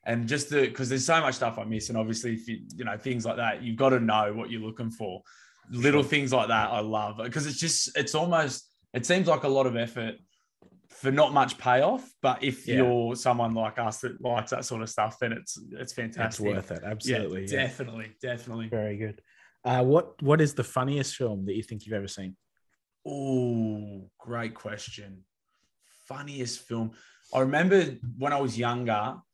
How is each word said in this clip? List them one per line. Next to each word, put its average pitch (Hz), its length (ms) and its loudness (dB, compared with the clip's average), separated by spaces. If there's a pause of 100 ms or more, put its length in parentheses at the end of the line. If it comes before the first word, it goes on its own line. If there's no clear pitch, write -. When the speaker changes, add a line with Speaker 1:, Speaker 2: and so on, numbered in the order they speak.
Speaker 1:
and 117 220 0
just 147 220 -2
the, 139 200 4
'cause 123 200 -4
there's 131 160 0
so 165 160 6
much 135 140 2
stuff 113 220 -2
I 110 60 -6
miss, 110 260 -4
and 117 80 -2
obviously, 113 360 -2
if 113 160 -8
you, 110 100 -6 (160)
you 120 80 -10
know, 104 140 -4
things 120 280 -4
like - 120 -2
that, 113 260 -2
you've 113 140 -4
gotta 131 240 6
know 107 320 4
what 110 180 -6
you're 110 100 -6
looking 113 300 -6
for. 98 320 -8 (480)
Little 139 320 4
Speaker 2:
Sure. 131 60 -2
Speaker 1:
things 139 240 2
like 113 160 4
that, 107 200 4
I 110 120 0
love, 107 360 -2 (140)
'cause 147 160 -4
it's 131 100 -6
just, - 400 -2
it's - 160 -2
almost, 156 560 2 (240)
it 123 120 -4
seems 180 220 4
like 151 180 2
a - 20 2
lot 135 200 4
of 117 100 0
effort 113 380 -4 (760)
for - 220 -2
not 143 220 6
much 135 240 4
payoff, 156 520 4 (120)
but 127 200 2
if 131 260 -2
Speaker 2:
Yeah. 120 100 2
Speaker 1:
you're 123 400 4
someone 120 360 2
like 110 260 -2
us 110 220 -2
that - 200 -8
likes 120 300 -2
that 123 120 -4
sort 113 180 -6
of 110 80 -6
stuff, 110 300 -2
then 117 140 0
it's, - 260 -10 (140)
it's - 180 -10
fantastic. 113 540 -4
Speaker 2:
It's 104 100 2
worth 95 160 -6
it, 80 120 -8
Speaker 1:
Yeah, 98 80 -8
Speaker 2:
absolutely, 107 500 -2
yeah. 98 60 -8 (160)
Speaker 1:
definitely, 113 480 -8 (100)
definitely. 113 480 -8
Speaker 2:
Very 107 260 -2
good. 107 260 -8 (440)
Uh, 127 180 2
what, - 400 2
what 151 160 6
is 151 140 4
the 123 100 -2
funniest 135 540 -2
film 107 300 -2
that 98 80 -2
you 110 80 -4
think 104 220 -12
you've 107 100 -8
ever 101 120 -4
seen? 95 300 -10 (680)
Speaker 1:
Oh, 117 1040 -2 (100)
great 117 360 -6
question. 101 680 -12 (840)
Funniest 139 540 -8
film. 113 300 -4 (420)
I 131 80 4
remember 170 420 6 (340)
when 143 160 0
I 143 80 2
was 113 160 0
younger 120 580 0 (180)